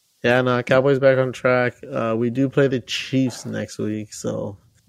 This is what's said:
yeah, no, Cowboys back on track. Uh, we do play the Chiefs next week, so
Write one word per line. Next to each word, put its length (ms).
yeah, 200
no, 200
Cowboys 360
back 200
on 140
track. 420
Uh, 260
we 140
do 180
play 200
the 120
Chiefs 680
next 320
week, 360
so 420